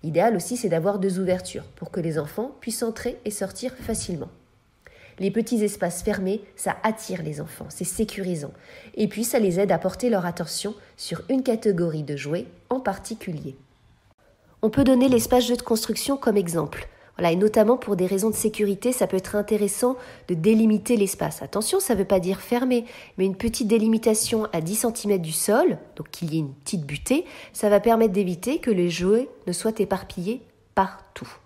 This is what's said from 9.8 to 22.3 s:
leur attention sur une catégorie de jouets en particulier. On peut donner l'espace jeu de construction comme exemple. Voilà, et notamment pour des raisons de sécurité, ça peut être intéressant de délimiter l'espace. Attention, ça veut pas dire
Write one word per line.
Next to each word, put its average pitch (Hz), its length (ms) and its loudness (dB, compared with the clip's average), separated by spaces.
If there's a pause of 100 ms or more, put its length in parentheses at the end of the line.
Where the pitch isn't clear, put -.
leur 185 160 2
attention 175 500 -6 (220)
sur - 320 -8
une 262 140 2
catégorie 175 600 0
de 143 140 -6
jouets 147 280 -4 (240)
en 262 120 -2
particulier. 185 720 -6 (1040)
On 220 80 4
peut 277 140 4
donner 254 240 6
l'espace 247 380 4
jeu 240 100 2
de 233 60 -6
construction 226 560 -2
comme 233 200 2
exemple. 165 520 -2 (280)
Voilà, 170 140 2
et 165 40 4
notamment 214 420 4
pour 214 180 -2
des 180 100 0
raisons 196 240 0
de 214 60 -2
sécurité, 214 560 0
ça 220 160 2
peut 190 100 0
être 190 180 -4
intéressant 208 600 0 (320)
de 180 80 0
délimiter 214 600 4
l'espace. 190 440 -2
Attention, 214 380 -2
ça 262 160 2
veut 190 100 2
pas 190 140 4
dire 185 220 -2